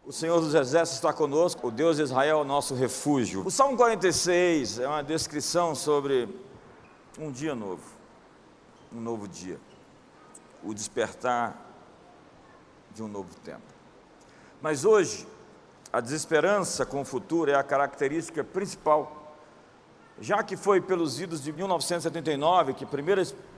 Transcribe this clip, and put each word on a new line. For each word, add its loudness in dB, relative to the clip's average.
O -8
Senhor 4
dos 0
Exércitos 4
está 0
conosco, 0
o 0
Deus 2
de 2
Israel 2
é 4
o 0
nosso -2
refúgio. 0
O -4
Salmo 2
quarenta 4
e 4
seis 2
é -4
uma -2
descrição -2
sobre 0
um -8
dia -6
novo, -8
um -14
novo -8
dia, -12
o -8
despertar -2
de -12
um -8
novo -10
tempo. -14
Mas 0
hoje, 4
a 2
desesperança 0
com -4
o -6
futuro 0
é 6
a 4
característica -2
principal, -2
já 0
que -6
foi 4
pelos 0
idos -6
de -8
mil -6
novecentos 0
e 0
setenta -2
e 0
nove 4
que -8
a -12
primeira 0